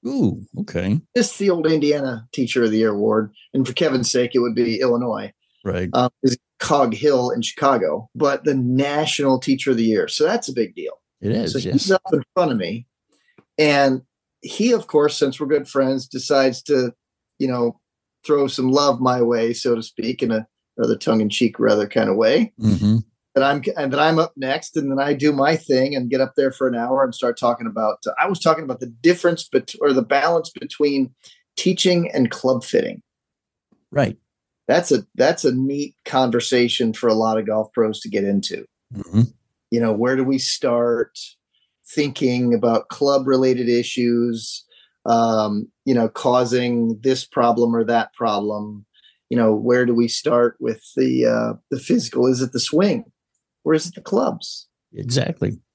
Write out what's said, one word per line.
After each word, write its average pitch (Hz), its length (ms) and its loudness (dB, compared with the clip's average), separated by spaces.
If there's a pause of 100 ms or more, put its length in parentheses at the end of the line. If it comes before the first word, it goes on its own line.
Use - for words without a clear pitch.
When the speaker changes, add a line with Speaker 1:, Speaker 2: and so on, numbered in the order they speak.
Speaker 1:
Ooh, 120 380 -2 (160)
okay. 95 400 -2 (160)
Speaker 2:
This 240 160 0
is - 60 -10
the 196 120 2
old 170 160 0
Indiana 143 680 0
Teacher 123 320 0
of 107 60 2
the 110 80 2
Year 110 120 2
Award. 107 400 0 (220)
And 135 120 2
for 127 60 -6
Kevin's 131 400 0
sake, 123 220 0
it 131 60 4
would 120 140 0
be 117 280 0
Illinois. 120 500 -2 (320)
Speaker 1:
Right. 90 300 -4
Speaker 2:
Um, 123 160 2 (140)
is 127 140 2 (220)
Cog 135 340 2
Hill 123 360 2
in 120 120 -2
Chicago, 113 720 0
but 139 300 -2
the 151 100 0
National 135 840 0
Teacher 135 320 0
of 120 60 2
the 113 80 2
Year. 104 240 2
So - 160 0
that's 220 240 -2
a 135 40 -8
big 113 220 -4
deal. - 240 -10 (220)
Speaker 1:
It 101 100 -2
is, 196 220 -2
Speaker 2:
So 135 60 -2
Speaker 1:
yes. - 140 -4
Speaker 2:
he's - 180 2
up 190 100 2 (100)
in - 100 2 (140)
front 160 160 2
of 117 60 -2
me. 104 280 -6 (720)
And 139 440 2 (400)
he, 240 320 0
of 214 140 -2
course, 147 300 2
since 135 220 -2
we're 147 80 -6
good 143 220 -2
friends, 131 360 0
decides 131 580 0
to, 127 300 0 (460)
you 135 80 -2
know, 120 320 -2 (460)
throw 143 220 2
some 127 260 -2
love 139 260 4
my 127 220 2
way, 117 320 2
so 120 200 0
to 113 80 -2
speak, 113 400 -6
in 117 100 -2
a 110 140 -2 (300)
rather 120 220 0
tongue-in-cheek, 110 640 0
rather 107 280 2
kind 104 220 0
of 95 80 0
way. 127 420 2
Speaker 1:
Mm-hmm. 107 380 2 (380)
Speaker 2:
That 135 80 4
I'm, 139 200 0 (120)
and 139 160 -4
that 143 80 -2
I'm 160 200 4
up 165 180 0
next, 135 400 -4
and 139 140 -2
then 135 80 -2
I 139 160 0
do 147 180 2
my 143 220 2
thing 139 400 0
and 123 120 -4
get 131 140 0
up - 160 -2
there 143 140 2
for 135 160 -2
an 123 80 -2
hour 127 280 0
and 123 120 -2
start 120 200 -2
talking 120 300 -2
about, 107 400 -2
uh, 110 140 -4
I 160 80 2
was 190 120 -4
talking 160 240 0
about 127 160 -8
the 131 60 -10
difference 165 640 0
bet-, - 340 -2
or 147 100 2
the 131 120 2
balance 156 480 0
between 139 640 -4 (420)
teaching 180 540 0
and 127 180 0
club - 340 -2
fitting. - 380 -2 (880)
Speaker 1:
Right. - 280 -2 (500)
Speaker 2:
That's 165 240 2
a, 117 240 0
that's 156 300 2
a 131 60 2
neat 139 440 -4 (100)
conversation 123 880 0
for 117 160 -2
a 110 60 4
lot 110 240 0
of 104 80 -4
golf 107 260 -2
pros 110 280 0
to 107 80 -12
get 101 140 -2
into. 98 420 -2 (280)
Speaker 1:
Mm-hmm. 104 280 0 (500)
Speaker 2:
You 117 80 2
know, 113 140 0
where 123 220 0
do 131 80 0
we 135 140 0
start 120 800 -2 (720)
thinking 127 640 0
about 117 360 0
club-related 131 800 2
issues, 120 960 -2 (440)
um, 110 640 0 (140)
you 131 100 2
know, 113 120 2
causing 120 960 0
this 131 240 0
problem 117 500 2
or 117 80 0
that 113 300 -2
problem? 104 720 -4 (460)
You 123 60 -2
know, 110 180 4
where 123 320 2
do 120 80 2
we 117 120 2
start 120 520 0
with 117 240 -6 (120)
the, 127 300 0
uh, 117 280 0 (180)
the 131 80 -6
physical? - 480 0
Is 131 160 2
it 127 80 -6
the 131 80 -4
swing? 185 460 0 (600)
Or 156 80 2
is 156 140 0
it 170 80 -12
the - 60 -18
clubs? - 640 -4 (260)
Speaker 1:
Exactly. 120 640 -4 (180)